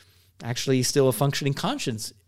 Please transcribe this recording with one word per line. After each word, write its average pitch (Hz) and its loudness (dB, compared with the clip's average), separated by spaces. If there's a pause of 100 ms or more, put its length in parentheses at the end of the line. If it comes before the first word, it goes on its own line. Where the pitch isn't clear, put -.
(440)
actually 127 0
still 131 4
a 127 4
functioning 143 0
conscience 165 -4 (160)